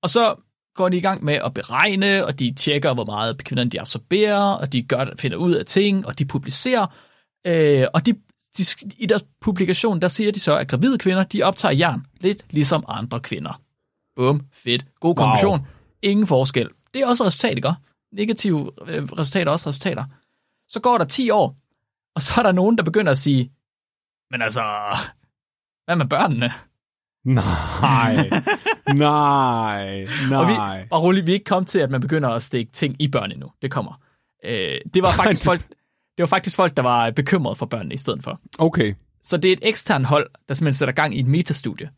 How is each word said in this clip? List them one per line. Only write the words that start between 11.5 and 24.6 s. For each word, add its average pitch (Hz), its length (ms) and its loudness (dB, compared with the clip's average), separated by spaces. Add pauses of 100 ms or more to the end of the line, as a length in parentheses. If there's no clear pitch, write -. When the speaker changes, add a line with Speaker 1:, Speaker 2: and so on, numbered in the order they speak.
Speaker 1:
jern, 143 340 0 (140)
lidt 202 300 0
ligesom 147 380 0
andre 120 320 -8
kvinder. 78 400 -10 (560)
Bum, 139 360 0
fedt. 123 320 -4 (160)
God 165 80 0 (100)
Speaker 2:
Wow. - 80 4
Speaker 1:
konklusion. 156 400 2 (360)
Ingen 202 240 2
forskel. 135 420 0 (260)
Det 269 80 0
er 254 60 2
også 247 180 2
resultat, 202 300 0
ikke? - 160 0 (400)
Negative, 202 580 -2 (160)
øh, 156 180 -6
resultater 156 420 -2
er 143 60 2
også 165 160 -2
resultater. 139 360 -4 (640)
Så 220 120 -8
går 247 180 4
der 170 60 2
ti 233 260 0
år, 208 260 2 (580)
og 156 80 -2
så - 160 -2
er - 40 2
der 202 100 6
nogen, 202 260 4
der 196 60 2
begynder 165 280 2
at 135 60 2
sige, 135 340 2 (800)
"Men 123 120 -4
altså, 113 200 -2 (1200)